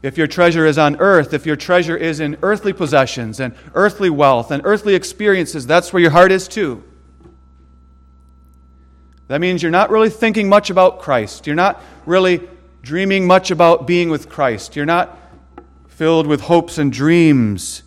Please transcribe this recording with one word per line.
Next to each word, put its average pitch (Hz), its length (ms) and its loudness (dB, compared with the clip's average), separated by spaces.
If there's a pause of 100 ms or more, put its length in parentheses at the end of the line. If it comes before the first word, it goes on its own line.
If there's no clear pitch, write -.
if 135 160 -8
your 160 100 0
treasure 170 380 2
is 151 120 2
on 147 220 2
earth, 175 340 2
if 147 120 -6
your 151 100 -2
treasure 170 420 -2
is 160 220 -6
in 147 220 -6
earthly 202 320 -2
possessions 131 680 -2
and 127 140 -6 (220)
earthly 196 340 0
wealth 139 400 0
and 143 160 -4
earthly 208 300 0
experiences, 180 720 -4
that's 170 240 0
where 180 100 0
your 165 100 4
heart 175 200 6
is 185 160 -2
too. 147 360 -6 (2500)
That 143 140 -4
means 180 200 -2
you're 170 100 -2
not 190 200 2
really 220 180 2
thinking 220 400 -2
much 208 200 4
about 185 300 2
Christ. 120 460 -4
You're 147 100 -6
not 180 280 -2 (220)
really 180 360 0 (400)
dreaming 190 460 -2
much 185 240 2
about 170 340 2
being 175 240 0
with 156 200 -6
Christ. 123 460 -6
You're 147 100 -6
not 170 320 -2 (680)
filled 160 380 0
with 147 160 -2
hopes 170 360 0
and 143 140 0
dreams 135 960 0